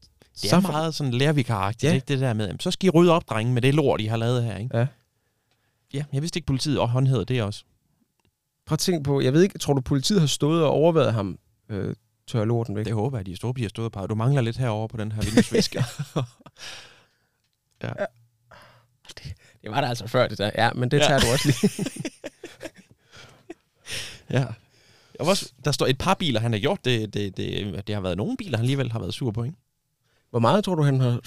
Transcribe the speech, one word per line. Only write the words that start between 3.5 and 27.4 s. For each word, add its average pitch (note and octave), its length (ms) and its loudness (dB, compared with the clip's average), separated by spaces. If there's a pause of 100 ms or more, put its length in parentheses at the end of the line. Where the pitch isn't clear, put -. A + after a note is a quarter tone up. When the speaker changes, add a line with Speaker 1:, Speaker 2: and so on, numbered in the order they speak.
Speaker 1:
med A#2+ 100 2
det C#3 120 4
lort, C3 260 4
I G#2+ 60 -2
har A2+ 100 0
lavet A#2 280 0
her," G#2+ 120 -4
ikke? A#2 220 -4
Speaker 2:
Ja. A#2+ 80 4 (1080)
Speaker 1:
Ja, D3 180 -4
jeg C3+ 100 -2
vidste E3+ 160 -6
ikke, D#3 80 -6
politiet B2+ 420 0
håndhævede B2+ 360 2
det B2+ 180 -2
også. G#2 220 -6 (1040)
Speaker 2:
Prøv D3+ 80 -2
at D3+ 40 0
tænke E3+ 260 0
på, C#3 160 2
jeg C3 120 2
ved D#3+ 100 6
ikke, G3+ 160 2
tror - 160 0
du, C3+ 60 2
politiet C#3+ 400 2
har D3+ 60 6
stået D#3 380 2
og C3+ 60 4
overværet D3 440 4
ham, G2 240 -2 (300)
øh, G2+ 260 -4 (320)
tørre A2 200 -2
lorten A2+ 300 -2
væk? G#2+ 80 -4
Speaker 1:
Det G#2+ 100 -2
håber A#2 240 -2
jeg, F#2+ 80 -8
de F2+ 100 -8
store A#2+ 180 -4
piger B2+ 120 -4
har - 20 -6
stået A2+ 240 -6
på. F#2+ 140 -6
Du G#2+ 80 -4
mangler B2 280 2
lidt A2+ 140 -4
herovre A2 320 -2
på - 80 -12
den G#2+ 160 -6
her G#2+ 100 -6
vinduesvisker. A2+ 600 2
Speaker 2:
<laughs> - 400 -6 (1600)
Speaker 1:
Ja. - 60 -8 (100)
Speaker 2:
Ja. G3+ 60 -6 (1040)
Det, - 260 -16 (280)
det G#2+ 80 -12
var A#2 100 -2
der C#3 80 0
altså A#2 180 -6
før, A#2 220 2
det A2 100 -8
der. G2+ 160 -2
Ja, A2+ 180 2
men B2 180 -2
det C#3+ 80 2
Speaker 1:
Ja. D3 80 4
Speaker 2:
tager C3+ 140 4
du B2+ 60 4
også C3 220 2
lige. - 420 0
Speaker 1:
<laughs> - 120 -12 (2250)
Ja. C3 160 0 (760)
Og C#3 60 -4
også, - 260 0 (120)
der D3 80 2
står C3+ 140 0
et C3+ 120 0
par F3+ 160 0
biler, C3+ 260 0
han A#2 120 0
har G#2 80 -2
gjort. E3 240 -2
Det, A2 300 0
det, G2+ 220 -4
det, G2 500 -6